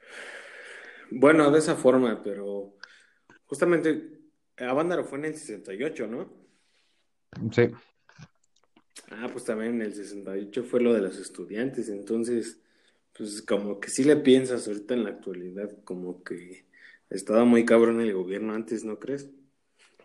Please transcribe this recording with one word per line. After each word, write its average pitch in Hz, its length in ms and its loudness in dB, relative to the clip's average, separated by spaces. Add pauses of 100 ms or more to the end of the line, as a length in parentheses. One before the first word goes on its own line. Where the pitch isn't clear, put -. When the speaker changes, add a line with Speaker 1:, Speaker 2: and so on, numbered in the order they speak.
(1080)
Speaker 1:
Bueno, 143 420 6
de 156 80 6
esa 156 160 0
forma, 127 480 4
pero 101 520 -8 (720)
justamente 156 720 0 (380)
Avándaro 143 460 -2
fue 139 160 -10
en 151 60 -8
el 156 100 -6
sesenta 101 380 -14
y 110 100 -8
ocho, 131 240 -6
¿no? 131 220 -10 (1200)
Speaker 2:
Sí. 120 180 4 (1400)
Speaker 1:
Ah, 113 220 -10
pues - 140 -12
también 113 300 -4
en 113 60 -4
el 104 140 -6
sesenta 98 420 -10
y 104 100 -8
ocho 123 160 -6
fue 120 180 0
lo 120 120 6
de 107 80 4
los 95 160 -2
estudiantes, 107 720 -8
entonces, 113 720 -4 (580)
pues, 107 240 -10
como 101 380 -2
que - 100 -12
sí - 140 -2
le 147 140 8
piensas 131 500 4
ahorita 104 260 -6
en 120 100 0
la 101 60 -2
actualidad, 92 600 -10 (140)
como 90 400 -10
que 90 420 -14 (440)
estaba 107 360 2
muy 117 200 6
cabrón 117 340 6
el 113 140 0
gobierno 98 400 -4
antes, 110 320 -6
¿no 107 140 -8
crees? 143 300 -10 (760)